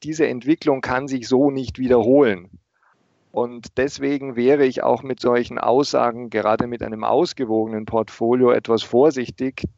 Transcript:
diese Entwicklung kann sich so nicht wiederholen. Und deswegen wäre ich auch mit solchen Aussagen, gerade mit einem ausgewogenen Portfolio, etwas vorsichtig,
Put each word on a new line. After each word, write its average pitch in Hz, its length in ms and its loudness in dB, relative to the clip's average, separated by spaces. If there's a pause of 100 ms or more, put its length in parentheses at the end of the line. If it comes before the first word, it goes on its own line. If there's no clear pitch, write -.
diese 156 240 -2
Entwicklung 131 540 0
kann 127 280 -4
sich 127 200 -6
so 131 220 4
nicht 135 280 -8
wiederholen. 120 680 4 (840)
Und 120 440 -6
deswegen 139 580 -4
wäre 135 300 4
ich 131 180 0
auch 120 200 0
mit 131 180 -8
solchen 120 380 0
Aussagen, 120 720 0
gerade 110 360 -2
mit 120 160 -8
einem 110 220 -8
ausgewogenen 110 840 -2
Portfolio, 117 640 0
etwas 113 320 0
vorsichtig, 131 840 0 (140)